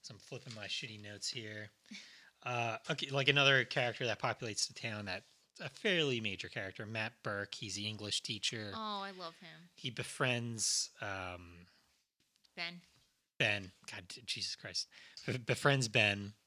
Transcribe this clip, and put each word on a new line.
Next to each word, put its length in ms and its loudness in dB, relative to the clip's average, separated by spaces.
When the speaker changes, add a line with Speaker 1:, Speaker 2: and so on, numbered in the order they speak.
Speaker 1:
So 120 -14
I'm 40 -18
flipping 380 -12
my 100 -8
shitty 360 -4
notes 280 -8
here. 380 -8
Uh, 340 0
okay, 200 0
like, 180 6
another 360 10
character 420 0
that 140 0
populates 480 0
the 60 -16
town 300 -4
that's 200 -6
a 80 -6
fairly 520 2
major 280 -4
character, 380 -6
Matt 260 -4
Burke. 320 -4
He's 200 -8
the 120 -4
English 360 -2
teacher. 520 -4
Speaker 2:
Oh, 280 -6
I 160 -8
love 220 -10
him. 340 -18
Speaker 1:
He 160 -4
befriends, 1000 0
um, 640 -8
Speaker 2:
Ben. 240 -8
Speaker 1:
Ben. 340 2
God, 180 -10
d-, 180 -12
Jesus 300 -4
Christ. 300 -4
Be-, 120 0
befriends 500 4
Ben. 460 4